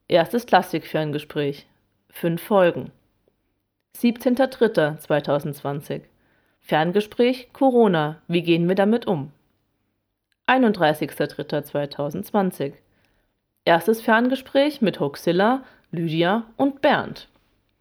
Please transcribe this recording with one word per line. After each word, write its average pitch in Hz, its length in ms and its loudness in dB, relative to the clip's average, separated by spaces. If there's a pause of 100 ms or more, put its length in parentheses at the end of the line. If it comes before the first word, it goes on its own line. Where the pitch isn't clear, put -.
Erstes 165 400 0
Klassikferngespräch. 151 1200 -2 (420)
Fünf 170 320 -4
Folgen. 175 520 2 (1040)
Siebzehnter 247 500 0
dritter 175 540 0
zweitausendzwanzig. 143 1000 -4 (580)
Ferngespräch 208 920 -2
Corona. 196 760 2
Wie 170 140 -2
gehen 170 260 2
wir 190 80 0
damit 214 320 0
um? 151 240 -4 (1120)
Einunddreißigster 175 800 2
dritter 147 380 -6
zweitausendzwanzig. 147 1080 -4 (920)
Erstes 175 360 2
Ferngespräch 262 800 0
mit 180 200 0
Hoaxilla, 185 640 0 (260)
Lydia 170 540 -2 (120)
und 277 260 -2
Bernd. 208 460 0 (520)